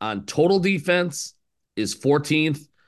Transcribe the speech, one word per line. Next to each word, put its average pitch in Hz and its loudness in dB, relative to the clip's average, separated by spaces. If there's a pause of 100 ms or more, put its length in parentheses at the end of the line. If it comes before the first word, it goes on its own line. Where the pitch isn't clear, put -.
on 104 -6
total 185 2
defense 175 -2 (440)
is 104 -4
fourteenth. 151 0 (200)